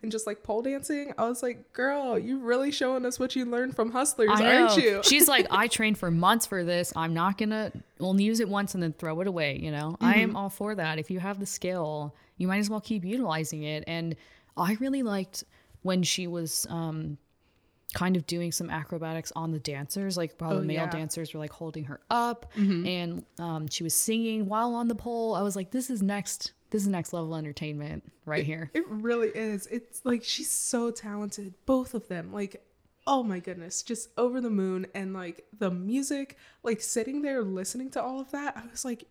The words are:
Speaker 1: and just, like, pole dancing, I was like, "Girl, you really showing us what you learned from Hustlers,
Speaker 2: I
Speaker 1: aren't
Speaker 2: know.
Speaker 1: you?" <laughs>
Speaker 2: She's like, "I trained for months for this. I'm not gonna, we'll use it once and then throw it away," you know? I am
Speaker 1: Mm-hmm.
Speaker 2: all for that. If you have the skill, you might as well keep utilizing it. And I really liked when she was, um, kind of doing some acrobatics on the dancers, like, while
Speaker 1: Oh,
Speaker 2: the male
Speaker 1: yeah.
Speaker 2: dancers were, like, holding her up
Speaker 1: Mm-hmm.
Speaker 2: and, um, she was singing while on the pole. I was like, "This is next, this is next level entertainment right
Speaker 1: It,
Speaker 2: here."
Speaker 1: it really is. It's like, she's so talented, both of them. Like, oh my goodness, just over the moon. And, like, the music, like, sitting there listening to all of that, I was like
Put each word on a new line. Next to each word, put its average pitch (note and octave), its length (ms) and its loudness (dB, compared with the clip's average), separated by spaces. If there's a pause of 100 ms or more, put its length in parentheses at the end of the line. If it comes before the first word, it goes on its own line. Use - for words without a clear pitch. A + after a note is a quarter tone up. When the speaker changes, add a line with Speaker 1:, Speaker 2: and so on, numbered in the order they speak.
Speaker 1:
and A3 80 -4
just, A3 160 -4
like, G#3+ 160 -6
pole A3 180 0
dancing, C#4 560 -2
I A3+ 100 2
was B3 140 -2
like, - 320 -6
"Girl, C4 460 0
you B3 180 -2
really B3+ 340 2
showing C4 360 0
us B3+ 120 -2
what B3+ 160 0
you C4 100 2
learned B3 300 0
from A3+ 160 2
Hustlers, B3 400 4
Speaker 2:
I A3 260 8
Speaker 1:
aren't A3 200 8
Speaker 2:
know. D4+ 60 6
Speaker 1:
you?" G#3 200 4
<laughs> - 0 -
Speaker 2:
She's D4 240 8
like, C4 220 6
"I G#3+ 180 6
trained G#3+ 300 2
for F3 140 0
months F#3 340 6
for F#3 180 -2
this. F3 320 0
I'm E3 200 0
not F#3+ 240 2
gonna, G#3+ 320 -2 (280)
we'll F#3+ 220 4
use A3 180 4
it A3+ 100 2
once G3+ 260 0
and F3+ 80 0
then D#3+ 100 0
throw D#3+ 280 -4
it G3 60 0
away," D#3 320 0
you D#3 120 -4
know? D3+ 280 -4
I A#3 180 8
am A3 120 6
Speaker 1:
Mm-hmm. G#3+ 80 -4
Speaker 2:
all G3 120 -4
for G#3 260 -4
that. D#3+ 240 -2
If D#3 100 -6
you F#3 100 -2
have G3 200 -4
the G3 80 -6
skill, D3+ 640 -4 (240)
you F3+ 100 0
might F#3+ 120 2
as G#3 100 2
well G#3+ 120 -2
keep G#3 220 -2
utilizing D#3+ 600 -2
it. D3+ 240 -4
And E3 280 -4 (400)
I F3 240 2
really C4+ 220 0
liked G3+ 420 -4 (380)
when F#3 220 2
she F3 240 0
was, E3+ 420 -4
um, D#3 480 -4 (760)
kind F#3 240 2
of D#3+ 80 -2
doing E3+ 260 -2
some E3 200 -4
acrobatics D#3+ 640 -6
on E3 160 -2
the D#3 80 -2
dancers, D3+ 580 -4
like, E3 220 -2
while E3 140 0
Speaker 1:
Oh, - 60 2
Speaker 2:
the - 60 0
male D#3 200 0
Speaker 1:
yeah. F3 40 -2
Speaker 2:
dancers D#3+ 420 -4
were, D#3 80 -10
like, D3+ 120 -6
holding D#3+ 320 -8
her C3+ 160 -10 (100)
up A#3 480 0
Speaker 1:
Mm-hmm. F#3+ 300 4
Speaker 2:
and, F3 380 -2 (120)
um, D#3+ 300 -4
she - 160 -4
was D#3+ 100 -2
singing A3 540 0
while A3+ 260 0
on A#3 140 0
the A#3 80 2
pole. A3+ 400 -2
I F#3 80 2
was G3 120 0
like, F#3+ 140 -6
"This B3+ 220 -2
is A3 100 0
next, G3 520 -2 (180)
this G#3+ 100 0
is G3+ 60 2
next F#3 260 -2
level D#3+ 220 -4
entertainment D3+ 760 -6 (140)
right D3+ 160 0
Speaker 1:
It, C#3+ 40 0
Speaker 2:
here." D#3 280 -4
Speaker 1:
it E4 160 0
really A3+ 400 0
is. G#3+ 380 -4
It's - 360 -8
like, A#3+ 200 0
she's - 260 -4
so A#3 400 0
talented, G#3 640 -8 (140)
both C4 260 2
of G#3+ 140 -6
them. F3+ 260 -8
Like, G3+ 320 -8 (400)
oh C4+ 160 4
my G3+ 180 0
goodness, F3 440 -8
just - 340 -6
over B3 240 2
the A#3+ 80 -2
moon. F#3+ 460 0
And, F#3+ 180 -4
like, F3+ 320 -10 (100)
the G3 140 0
music, C4+ 680 -2 (280)
like, A3+ 180 0
sitting C4+ 400 -2
there C4+ 220 0
listening G3 480 -4
to B3+ 100 -2
all C4 180 -4
of C4+ 120 -8
that, C#4+ 260 -4
I A3 140 -14
was - 120 -8
like A#3+ 280 -6